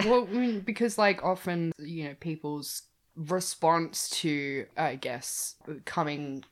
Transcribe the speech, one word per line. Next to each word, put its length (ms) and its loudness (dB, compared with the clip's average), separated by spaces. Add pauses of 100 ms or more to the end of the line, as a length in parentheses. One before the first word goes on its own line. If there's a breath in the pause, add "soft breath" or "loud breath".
Well, 240 6
I 40 -4
mean, 280 2
because, 360 0
like, 260 4
often, 560 0
you 260 -6
know, 140 -8
people's 640 -6 (320)
response 920 0
to, 680 -2
I 200 2
guess, 600 -6 (300)
coming 680 -2